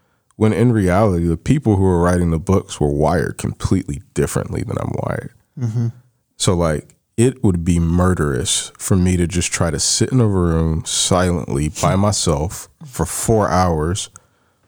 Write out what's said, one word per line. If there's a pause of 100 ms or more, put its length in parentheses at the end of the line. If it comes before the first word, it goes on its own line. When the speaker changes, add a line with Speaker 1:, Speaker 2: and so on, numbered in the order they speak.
(360)
Speaker 1:
When
in
reality,
the
people
who
were
writing
the
books
were
wired
completely (100)
differently
than
I'm (100)
wired. (260)
Speaker 2:
Mm-hmm. (480)
Speaker 1:
So,
like, (220)
it
would
be
murderous
for
me
to
just
try
to
sit
in
a
room
silently (120)
by
myself (160)
for
four
hours (560)